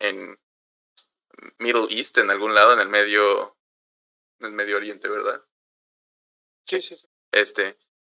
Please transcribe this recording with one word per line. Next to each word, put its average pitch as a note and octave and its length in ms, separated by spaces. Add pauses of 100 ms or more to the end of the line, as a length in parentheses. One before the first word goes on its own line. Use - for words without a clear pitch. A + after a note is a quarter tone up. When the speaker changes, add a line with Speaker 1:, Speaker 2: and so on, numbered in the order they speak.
Speaker 1:
en F#2+ 320 (1200)
Middle A#2 320
East, A2 260
en G#2 140
algún G#2 240
lado, G#2+ 180
en A#2 80
el G2 80
medio, G#2 680 (840)
en A2+ 60
el G#2+ 60
Medio G#2 240
Oriente, G2+ 320
¿verdad? G#2 360 (1200)
Speaker 2:
Sí, F#3 160
sí, F3+ 160
sí. - 100 (260)
Speaker 1:
Este, G2+ 440 (340)